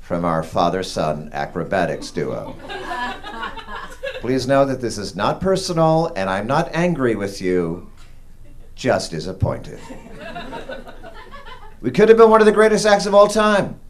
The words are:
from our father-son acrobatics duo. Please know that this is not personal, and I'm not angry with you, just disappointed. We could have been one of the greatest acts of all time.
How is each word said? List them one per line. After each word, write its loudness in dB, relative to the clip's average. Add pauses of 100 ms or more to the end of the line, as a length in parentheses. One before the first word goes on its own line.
from -4
our 0
father-son -2
acrobatics -4
duo. -8 (1600)
Please -2
know 4
that -4
this -6
is -10
not -2
personal, 2
and -2
I'm -2
not -2
angry 0
with -6
you, -2 (840)
just 0
disappointed. -6 (2000)
We -4
could 6
have 10
been 10
one 8
of 8
the 8
greatest 4
acts 4
of 0
all 10
time. 2 (100)